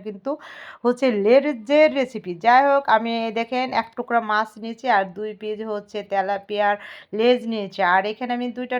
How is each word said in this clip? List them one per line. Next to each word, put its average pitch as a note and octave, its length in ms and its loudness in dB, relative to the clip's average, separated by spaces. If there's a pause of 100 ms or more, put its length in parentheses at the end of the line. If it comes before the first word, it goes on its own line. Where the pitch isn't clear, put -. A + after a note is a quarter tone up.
কিন্তু G#3 240 -10 (540)
হচ্ছে B3 220 0 (180)
লেজের C#4 640 4 (100)
রেসিপি। A3+ 340 -6 (120)
যাই B3 240 6
হোক, C#4 140 4 (140)
আমি A#3 160 0 (260)
দেখেন B3+ 280 -2 (140)
এক A3+ 160 -8
টুকরা A#3+ 240 -2 (100)
মাছ G#3+ 180 0 (140)
নিয়েছি, A3+ 240 -10 (100)
আর G3 80 2 (120)
দুই G#3+ 140 -8 (100)
পিস G#3+ 180 -8 (140)
হচ্ছে G#3 260 -8 (120)
তেলাপিয়ার G3+ 640 -2 (440)
লেজ A#3+ 220 4 (120)
নিয়েছি। G3 280 -8 (140)
আর F#3+ 80 4 (100)
এখানে A#3+ 260 -8
আমি B3 100 -6 (100)
দুইটা B3+ 220 -6